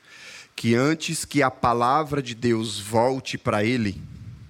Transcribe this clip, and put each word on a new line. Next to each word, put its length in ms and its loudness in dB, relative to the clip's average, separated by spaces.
que 180 2
antes 520 0
que 180 2
a 80 4
palavra 720 0
de 100 -10
Deus 460 0
volte 580 0
para 260 0
ele, 380 0